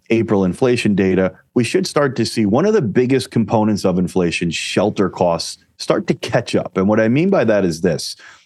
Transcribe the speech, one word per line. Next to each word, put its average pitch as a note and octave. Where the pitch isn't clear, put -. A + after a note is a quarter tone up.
April A2
inflation G#2+
data, F#2
we B2
should F#3
start C#3+
to A2+
see A2
one C3
of A3
the G3+
biggest B2
components G#2+
of F2+
inflation, F2
shelter G2+
costs, E2+
start -
to E3
catch A#2+
up. -
And F#2+
what G#2+
I A2
mean D3+
by E3
that G#2
is E2
this. D#2+